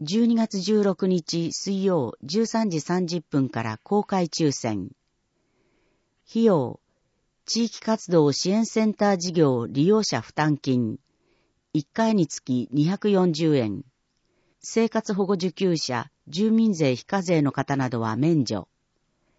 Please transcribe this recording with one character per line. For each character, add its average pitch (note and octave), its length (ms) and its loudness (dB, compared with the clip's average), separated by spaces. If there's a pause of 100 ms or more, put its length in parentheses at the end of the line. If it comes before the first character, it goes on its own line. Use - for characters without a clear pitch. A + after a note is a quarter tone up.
十 G#3 240 0
二 A#3 80 4
月 A3 260 0
十 G#3 220 2
六 G3 260 0
日 E3+ 440 -2
水 F#3+ 300 -4
曜 E3 400 0
十 F#3 220 -2
三 A3+ 240 -2
時 D#3+ 140 -2
三 F3+ 240 -2
十 E3 160 -6
分 C3+ 260 -2
か A2+ 140 -4
ら A2 220 -8
公 G3+ 200 0
開 F#3 220 0
抽 D#3 260 0
選。 G#2 380 -6 (1400)
費 A3+ 160 0
用、 D#3+ 340 2 (680)
地 A#3 180 -2
域 - 160 -8
活 A3 320 -2
動 D3+ 200 6
支 - 180 -2
援 A3 140 2
セ A3 200 0
ン G#3+ 100 0
タ G3+ 180 2
ー G3 40 2
事 F3 160 -6
業 C3+ 340 2
利 B2 200 0
用 G#3+ 160 4
者 C#3 180 -4
負 - 140 -16
担 D3+ 220 2
金。 B2 420 -2 (760)
一 D#3 200 -2
回 A3 220 0
に F3 120 4
つ - 180 -14
き B2 260 -2
二 D3 140 0
百 G3 260 0
四 F#3 220 4
十 D#3 240 2
円。 G#2 280 -2 (760)
生 A3+ 280 -2
活 A3 260 -4
保 F#3+ 120 0
護 G3+ 80 -2
受 F#3 180 -2
給 F3+ 240 0
者、 B2 340 -6 (180)
住 G3 220 0
民 A3 240 4
税 C#3+ 200 2
非 - 120 -8
課 G3 160 -2
税 E3 200 2
の C#3 80 2
方 C#3 260 -2
な C3 120 -2
ど A#2 120 -4
は A2 160 -2
免 D3+ 280 2
除。 G#2 240 -6 (720)